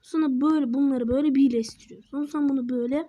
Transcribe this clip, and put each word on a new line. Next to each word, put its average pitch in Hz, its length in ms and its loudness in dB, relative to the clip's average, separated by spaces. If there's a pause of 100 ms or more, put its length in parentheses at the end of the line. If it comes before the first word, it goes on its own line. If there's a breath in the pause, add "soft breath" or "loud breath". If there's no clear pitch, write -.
Sonra 302 400 -2
böyle 285 340 2
bunları 262 340 0
böyle 269 260 0
birleştiriyoruz. 240 800 0
Ondan 294 120 -4
sonra 294 220 -2
bunu 262 200 -2
böyle 254 400 -2